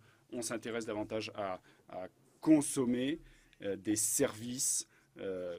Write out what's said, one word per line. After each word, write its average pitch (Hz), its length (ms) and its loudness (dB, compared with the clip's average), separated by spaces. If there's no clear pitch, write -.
On 123 120 -6
s'intéresse 117 440 -4
davantage 107 480 -4
à, 95 260 -4
à 92 200 -8
consommer, 139 800 4
euh, 98 140 -2
des 104 200 0
services, 120 880 0
euh, 90 400 -6